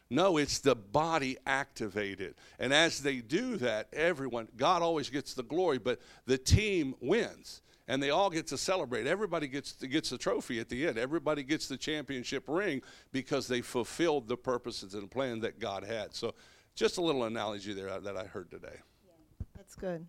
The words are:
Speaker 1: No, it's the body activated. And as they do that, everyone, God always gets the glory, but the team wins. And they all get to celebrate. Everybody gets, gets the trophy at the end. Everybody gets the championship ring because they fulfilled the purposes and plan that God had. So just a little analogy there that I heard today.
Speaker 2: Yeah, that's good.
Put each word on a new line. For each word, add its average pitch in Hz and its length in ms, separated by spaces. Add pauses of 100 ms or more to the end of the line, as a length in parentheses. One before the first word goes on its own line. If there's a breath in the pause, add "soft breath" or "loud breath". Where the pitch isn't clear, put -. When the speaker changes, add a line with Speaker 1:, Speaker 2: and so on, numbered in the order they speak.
(120)
Speaker 1:
No, 170 260
it's 147 220
the 135 160
body 135 600 (120)
activated. 104 880 (240 soft breath)
And 123 120
as 156 280
they 139 220
do 196 360
that, 113 340
everyone, 135 640
God 170 280
always 165 260
gets 131 240
the 127 80
glory, 143 380
but 113 200 (280 soft breath)
the 131 100
team 180 640
wins. 143 640 (240 soft breath)
And 135 140
they 139 100
all 190 180
get 160 180
to 139 100
celebrate. 123 500
Everybody 170 400
gets, 135 260
gets 139 380
the 127 80
trophy 175 400
at 113 100
the 131 180
end. 120 120
Everybody 147 420
gets 143 260
the 135 100
championship 135 720
ring 160 360 (280 loud breath)
because 135 360
they 123 140
fulfilled 131 640
the 120 100
purposes 120 560
and 98 160
plan 120 300
that 107 200
God 98 240
had. 104 320
So - 200 (400 soft breath)
just - 220
a 185 40
little 147 220
analogy 107 500
there 95 260
that 98 180
I 95 80
heard 92 260
today. - 260 (280)
Speaker 2:
Yeah, - 400 (100)
that's 196 200
good. 170 340